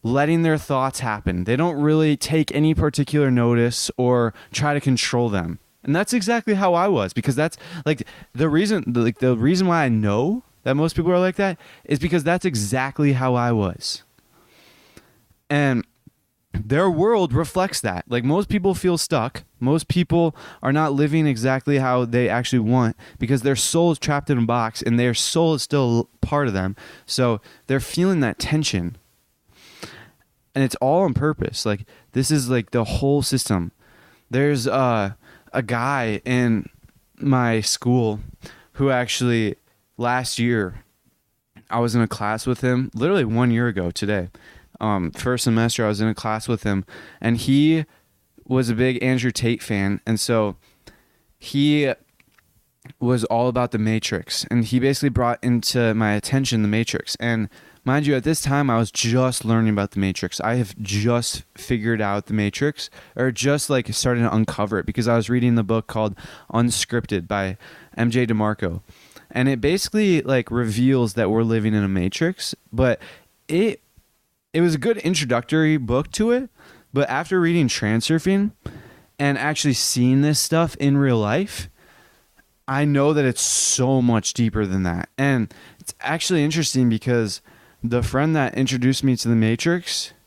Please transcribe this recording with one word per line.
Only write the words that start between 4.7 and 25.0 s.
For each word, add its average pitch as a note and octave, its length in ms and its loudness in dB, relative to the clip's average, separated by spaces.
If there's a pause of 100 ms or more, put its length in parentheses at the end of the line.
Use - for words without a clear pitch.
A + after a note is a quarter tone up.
to C#3+ 80 0
control A#2+ 480 0
them. F2 300 -4 (240)
And C#3+ 120 0
that's F#3+ 160 -2
exactly A3 440 0
how F#3+ 180 2
I F3 140 2
was, A2+ 260 0
because A#2+ 220 -2
that's, D#3 200 -2 (300)
like, D#3 220 -2 (260)
the D3+ 160 0
reason, F3+ 460 0
like, A#2 240 0
the B2+ 180 2
reason F3+ 300 2
why E3+ 160 2
I C3 60 0
know A2+ 520 2 (220)
that C3 100 0
most D#3 220 0
people E3+ 160 0
are F3+ 80 4
like F#3 160 0
that G3 240 -2 (240)
is D3 160 -2
because E3 240 0
that's E3+ 220 0
exactly C3+ 680 0
how B2+ 220 2
I A#2+ 160 2
was. G2+ 500 -2 (1500)
And C#3 340 0 (680)
their C#3 360 0
world F3+ 440 2
reflects F3+ 480 -2
that. F2+ 260 -4
Like, A#2+ 160 -2
most E3+ 240 0
people G3 260 0
feel F3 240 0
stuck. C3 460 -2 (160)
Most C#3+ 280 0
people E3+ 480 0 (260)
are C3 100 0
not D3+ 220 2
living D3+ 340 2
exactly C3 500 0
how B2+ 280 2
they A#2 240 0
actually A#2+ 300 0
want A#2 360 2 (240)
because A#2+ 220 0
their C#3 140 2
soul E3+ 360 2
is D3 80 -2
trapped C#3+ 300 -4
in C#3 80 2
a A#2+ 60 2
box A2+ 380 -2
and A#2 180 0
their B2 140 2